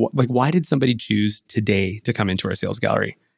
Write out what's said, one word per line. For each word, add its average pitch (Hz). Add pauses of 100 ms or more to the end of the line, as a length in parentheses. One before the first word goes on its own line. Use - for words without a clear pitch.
Wh-, 117
like, 127
why 127
did 175
somebody 123
choose 104
today 101
to 117
come 104
into 92
our 92
sales 95
gallery, 107 (220)